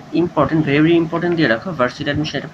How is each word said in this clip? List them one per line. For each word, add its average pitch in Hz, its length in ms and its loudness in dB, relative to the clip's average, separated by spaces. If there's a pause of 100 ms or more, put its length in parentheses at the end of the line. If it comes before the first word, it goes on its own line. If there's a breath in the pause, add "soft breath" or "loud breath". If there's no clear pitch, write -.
(120)
ইম্পর্টেন্ট, 156 540 2
very 151 260 4 (100)
ইম্পর্টেন্ট 170 340 -2
দিয়ে 156 120 2
রাখো। 113 240 -2
ভার্সিটি 131 320 -4
অ্যাডমিশন 147 340 -4
এটা 131 140 -8